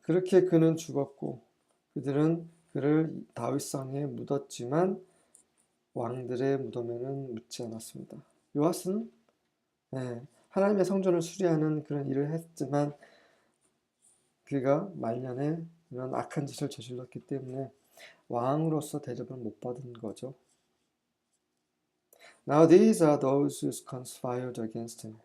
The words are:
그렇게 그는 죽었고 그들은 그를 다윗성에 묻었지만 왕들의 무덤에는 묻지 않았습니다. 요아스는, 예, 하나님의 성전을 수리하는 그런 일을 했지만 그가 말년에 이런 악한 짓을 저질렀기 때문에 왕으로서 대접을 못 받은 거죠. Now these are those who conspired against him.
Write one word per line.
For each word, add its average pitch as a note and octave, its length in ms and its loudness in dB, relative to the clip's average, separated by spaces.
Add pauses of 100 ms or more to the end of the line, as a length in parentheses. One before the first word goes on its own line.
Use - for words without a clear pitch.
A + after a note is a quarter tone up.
그렇게 F#3 440 4
그는 E3 320 6
죽었고 C#3 640 -6 (520)
그들은 D3 560 0 (240)
그를 D3+ 400 2 (200)
다윗성에 C3+ 760 -4
묻었지만 C#3 960 -2 (880)
왕들의 B2+ 680 -2
무덤에는 B2 760 -6
묻지 - 280 -12
않았습니다. A2+ 540 -12 (380)
요아스는, F3+ 560 0 (840)
예, B2 260 -6 (280)
하나님의 G3 360 4
성전을 F#3 360 2
수리하는 D#3 600 0
그런 C#3+ 260 -4
일을 C#3+ 220 0
했지만 D3 600 -2 (1500)
그가 C#3+ 500 2
말년에 C3 680 -4 (340)
이런 C3 180 -8
악한 B2+ 320 -4
짓을 C#3 240 -6
저질렀기 B2 560 -14
때문에 C3 460 -8 (560)
왕으로서 D3 760 0
대접을 B2+ 360 -10
못 A2+ 240 -10
받은 B2 320 -8
거죠. A2+ 400 -10 (2250)
Now D3+ 200 8
these G3+ 360 10
are D3 140 6
those C#3 480 2
who C#3 60 -2
conspired B2 880 -8
against A2+ 460 -8
him. A2 180 -16